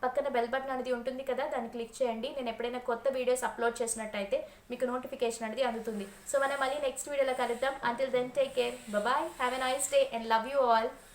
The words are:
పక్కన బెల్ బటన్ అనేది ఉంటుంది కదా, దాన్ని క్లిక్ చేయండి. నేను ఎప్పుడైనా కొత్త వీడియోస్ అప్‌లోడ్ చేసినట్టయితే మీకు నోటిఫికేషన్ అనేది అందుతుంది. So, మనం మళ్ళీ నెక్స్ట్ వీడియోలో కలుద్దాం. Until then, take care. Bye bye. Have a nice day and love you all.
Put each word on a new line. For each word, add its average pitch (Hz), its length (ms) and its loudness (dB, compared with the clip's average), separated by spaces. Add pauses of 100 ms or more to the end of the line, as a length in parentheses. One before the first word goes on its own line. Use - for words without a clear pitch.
పక్కన 269 260 0
బెల్ 240 200 0
బటన్ 262 220 -2
అనేది 254 220 -2
ఉంటుంది 247 320 -4
కదా, 254 220 -2
దాన్ని 247 220 -2
క్లిక్ 233 340 -6
చేయండి. 226 260 0
నేను 262 200 -4
ఎప్పుడైనా 240 300 -4
కొత్త 240 300 0
వీడియోస్ 247 360 2
అప్‌లోడ్ 233 380 0
చేసినట్టయితే 220 640 -2 (220)
మీకు 247 140 -2
నోటిఫికేషన్ 247 600 -2
అనేది 226 180 -2
అందుతుంది. 226 460 -2 (240)
So, 277 80 4
మనం 277 200 0
మళ్ళీ 269 200 0
నెక్స్ట్ 269 280 -2
వీడియోలో 269 260 2
కలుద్దాం. 247 400 0 (140)
Until 262 220 0
then, 247 180 2 (100)
take 262 200 2
care. 247 180 0 (160)
Bye 208 160 2
bye. 294 180 2 (160)
Have 254 160 0
a 254 80 0
nice 262 280 0
day 277 100 8 (100)
and 226 100 -2 (100)
love 226 180 4
you 277 180 4
all. 226 440 4